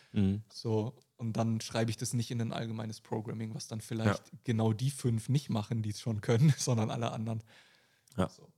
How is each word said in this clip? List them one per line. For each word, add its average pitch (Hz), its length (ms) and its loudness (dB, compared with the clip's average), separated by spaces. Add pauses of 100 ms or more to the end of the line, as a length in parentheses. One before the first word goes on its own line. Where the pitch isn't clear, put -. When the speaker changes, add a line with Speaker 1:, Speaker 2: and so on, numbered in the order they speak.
(120)
Speaker 1:
Mhm. 101 300 2 (100)
Speaker 2:
So, 110 440 -2 (220)
und 113 160 -4
dann 113 280 0
schreibe 113 300 0
ich 110 60 -6
das - 160 -4
nicht 117 180 -2
in 117 100 -2
ein 113 100 -2
allgemeines 113 480 -6
Programming, 113 540 -6
was - 140 -10
dann 110 120 -6
vielleicht 110 540 0
Speaker 1:
Ja. - 100 -16
Speaker 2:
genau 110 300 4
die 123 160 0
fünf 117 400 0
nicht - 220 0
machen, 110 320 -2
die 107 80 -4
es - 100 -10
schon 107 200 -2
können, 131 300 6
<laughs> - 60 2
sondern 113 320 2
alle 120 220 -2
anderen. 113 320 -4 (760)
Speaker 1:
Ja. 92 100 2
Speaker 2:
So. - 300 -20